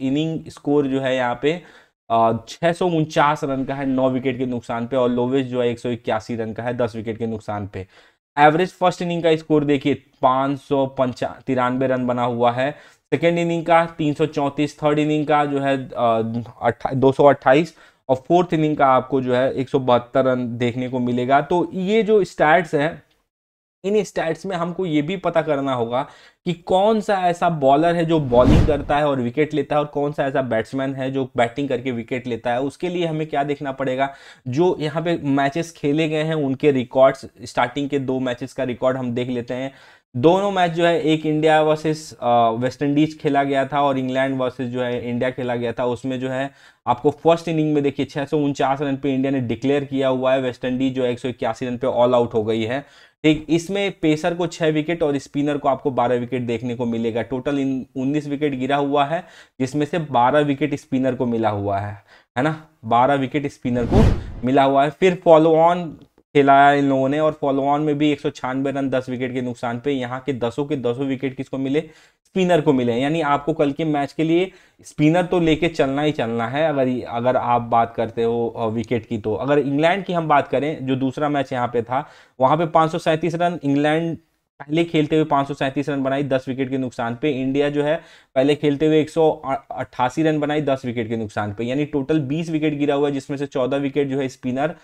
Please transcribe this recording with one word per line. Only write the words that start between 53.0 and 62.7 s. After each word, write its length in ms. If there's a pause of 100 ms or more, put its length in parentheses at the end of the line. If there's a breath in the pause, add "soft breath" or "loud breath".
ठीक, 240
इसमें 440 (100)
पेसर 320
को 120
छह 200
विकेट 360
और 160
स्पिनर 400
को 100
आपको 220
बारह 260
विकेट 260
देखने 320
को 120
मिलेगा। 360
टोटल 360
इन-, 420
उन्नीस 260
विकेट 280
गिरा 220
हुआ 280
है, 200 (360 loud breath)
जिसमें 260
से 120
बारह 420
विकेट 340
स्पिनर 400
को 120
मिला 220
हुआ 300
है, 260 (340 soft breath)
है 60
ना, 220 (180)